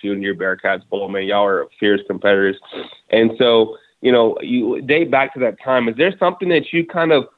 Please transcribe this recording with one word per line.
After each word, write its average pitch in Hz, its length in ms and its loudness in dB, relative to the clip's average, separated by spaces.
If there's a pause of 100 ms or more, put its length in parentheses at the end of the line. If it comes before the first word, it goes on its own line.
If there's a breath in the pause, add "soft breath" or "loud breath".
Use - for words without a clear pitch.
you 101 100 -4
and 101 100 -6
your 98 120 -4
Bearcats 95 560 -4
bowl. 101 180 -6
Man, 98 140 -6
y'all 101 240 0
are 92 220 -2 (120)
fierce 101 260 2
competitors. 98 500 0 (520 loud breath)
And 113 300 4
so, 113 400 2 (240 loud breath)
you 127 100 2
know, 117 300 4
you 120 400 -2
date 139 280 0
back 135 220 0
to 135 80 -10
that 113 180 -2
time. 127 300 0
Is 113 80 -4
there 180 220 0
something 180 320 -2
that 165 200 0
you 170 140 -2
kind 165 280 -2
of 139 260 2